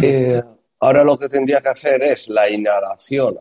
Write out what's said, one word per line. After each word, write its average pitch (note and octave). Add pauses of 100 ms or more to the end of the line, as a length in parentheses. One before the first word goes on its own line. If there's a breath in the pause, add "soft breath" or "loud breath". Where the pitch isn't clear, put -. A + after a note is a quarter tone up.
Eh, B2+ (380)
ahora C3+
lo C#3+
que C#3
tendría C3+
que C3+
hacer C3+
es B2
la G#2+
inhalación G#2